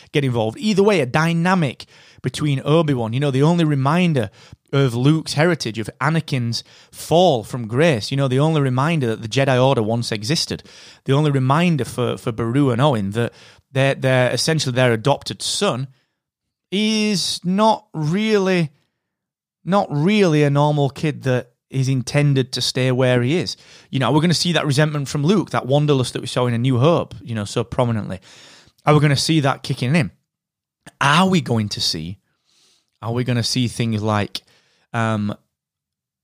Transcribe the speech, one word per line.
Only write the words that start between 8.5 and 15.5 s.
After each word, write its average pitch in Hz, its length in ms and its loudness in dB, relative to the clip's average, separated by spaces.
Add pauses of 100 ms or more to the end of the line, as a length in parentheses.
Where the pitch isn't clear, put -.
reminder 135 460 0
that 110 120 -4
the 113 80 -10
Jedi 127 340 2
Order 131 200 2
once 113 280 -2
existed, 107 520 -4 (420)
the 131 80 0
only 147 180 2
reminder 139 540 0
for, 120 320 -4
for 120 160 -8
Beru 120 380 0
and 113 100 0
Owen 113 300 0
that 117 240 -4 (380)
they're, 135 220 0
they're 127 360 0
essentially 135 440 -2
their 123 200 4
adopted 113 480 -2
son 139 460 -2 (840)